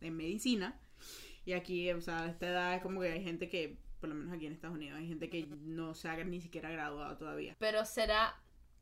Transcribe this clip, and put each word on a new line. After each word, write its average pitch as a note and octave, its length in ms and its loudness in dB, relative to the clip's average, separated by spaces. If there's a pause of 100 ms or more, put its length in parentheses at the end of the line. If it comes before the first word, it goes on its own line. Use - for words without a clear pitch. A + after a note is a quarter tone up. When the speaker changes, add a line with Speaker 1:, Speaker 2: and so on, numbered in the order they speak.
Speaker 1:
en E3 140 -4
medicina. G#3 640 2 (680)
Y F3+ 80 0
aquí, F3+ 380 2
o E3+ 100 2
sea, E3 220 0
a E3 40 0
esta F3 200 -2
edad F3+ 280 4
es F3+ 60 0
como F#3 180 0
que F3 120 4
hay E3 120 0
gente E3+ 240 0
que, D#3+ 300 0 (220)
por D#3+ 100 -2
lo D3+ 40 -2
menos D3+ 200 -4
aquí D#3 120 -4
en D3+ 60 -4
Estados E3 240 -6
Unidos, D3+ 220 -6
hay E3 100 -4
gente E3 220 -4
que E3 160 -2
no D#3+ 480 -4
se - 140 -6
ha E3 160 -2
ni F3+ 180 -2
siquiera D#3+ 280 -6
graduado D3 460 -4
todavía. D3+ 420 -4
Speaker 2:
Pero G#3+ 280 4
¿será A3 520 6 (440)